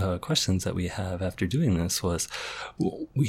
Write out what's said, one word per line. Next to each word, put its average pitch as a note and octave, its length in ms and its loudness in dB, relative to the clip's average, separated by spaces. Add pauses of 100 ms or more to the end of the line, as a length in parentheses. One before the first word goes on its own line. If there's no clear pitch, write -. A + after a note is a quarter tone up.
uh, F#2 160 2
questions F#2+ 460 2
that F2+ 100 -2
we F2+ 140 0
have F#2 300 -4 (100)
after F#2 180 -2
doing C3 260 2 (100)
this - 200 0
was, F2 260 0 (500)
w-, F#3+ 360 -2
we C3+ 140 2